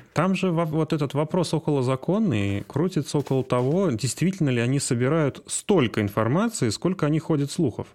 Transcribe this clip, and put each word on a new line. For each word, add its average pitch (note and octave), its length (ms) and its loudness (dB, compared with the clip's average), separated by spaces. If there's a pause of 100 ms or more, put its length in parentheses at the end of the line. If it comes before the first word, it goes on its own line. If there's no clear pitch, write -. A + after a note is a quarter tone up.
(140)
там F#3 220 2
же F#3 160 0
во-, E3 140 0
вот D#3 280 -2
этот D3 200 -2
вопрос D3+ 400 0
околозаконный C3 1120 0
крутится D#3 500 -2
около C3+ 260 0
того, C#3 480 2
действительно C#3 600 0
ли A#2+ 100 2
они C3 180 0
собирают C3+ 680 0
столько C3+ 520 2
информации, A#2 720 0
сколько F3 360 -2
о D3 40 2
них D3+ 140 0
ходит C#3+ 280 0
слухов. - 440 -2